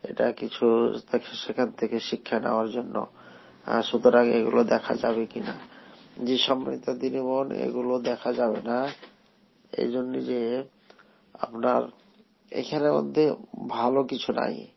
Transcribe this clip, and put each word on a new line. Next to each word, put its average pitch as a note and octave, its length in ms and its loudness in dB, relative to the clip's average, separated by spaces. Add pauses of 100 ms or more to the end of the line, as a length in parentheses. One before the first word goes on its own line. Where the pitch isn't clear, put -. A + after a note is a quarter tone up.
এটা A#2+ 280 -2
কিছু A#2 340 -4 (460)
দেখে, - 240 -4 (120)
সেখান A#2 240 -2
থেকে A2+ 280 -4
শিক্ষা - 400 -4
নেওয়ার A2 300 0
জন্য। G#2+ 360 -4 (600)
আহ, A#2 160 0
সুতরাং A#2+ 480 6
এগুলো A#2 340 4
দেখা A2+ 320 2
যাবে A2+ 300 0
কিনা? A2+ 280 -8 (720)
জি, B2+ 120 2
সম্মানিত C3 520 -2
দিনী C3 320 -2
বোন, C3 300 -2
এগুলো B2 480 -2
দেখা A#2+ 340 -2
যাবে A2 300 0
না। B2 240 -2 (920)
এই A#2+ 140 0
জন্য B2+ 340 -4
যে B2 380 -2 (680)
আপনার A#2+ 480 0 (680)
এখানে D3 400 2
মধ্যে D3 440 4 (320)
ভালো A#2+ 360 2
কিছু B2+ 300 -4
নাই। A2+ 440 -2